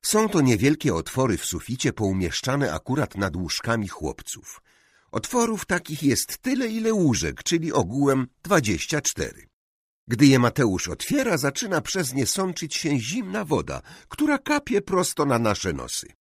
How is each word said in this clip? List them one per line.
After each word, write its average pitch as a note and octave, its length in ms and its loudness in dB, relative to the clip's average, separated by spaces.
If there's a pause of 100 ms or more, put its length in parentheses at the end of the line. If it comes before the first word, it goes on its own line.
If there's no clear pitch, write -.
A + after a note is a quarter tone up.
Są G#3+ 240 2
to F3+ 120 4
niewielkie C3 540 4
otwory G#2+ 420 0
w - 80 -8
suficie, B2 480 -4
poumieszczane G2 800 -2
akurat B2+ 420 -4
nad F#2+ 200 -2
łóżkami G2 520 -4
chłopców. - 720 -12 (500)
Otworów A#3 540 -2
takich E3+ 380 -4
jest - 340 0
tyle, C4 300 -2
ile A3 260 0
łóżek, G#2+ 500 0
czyli E3 300 0
ogółem C3 540 2 (160)
dwadzieścia D3 580 2
cztery. - 460 -6 (600)
Gdy A#2+ 180 6
je C3+ 140 10
Mateusz A2+ 480 2
otwiera, A3+ 500 0
zaczyna D3 440 -2
przez D3+ 320 -4
nie C3 120 2
sączyć F#3 500 -4
się D3 240 0
zimna F#3+ 460 -4
woda, E2+ 360 -2 (260)
która D4+ 300 0
kapie C#4+ 440 -2
prosto F3+ 440 0
na B2 140 2
nasze G2 340 0
nosy. B1+ 340 -8 (140)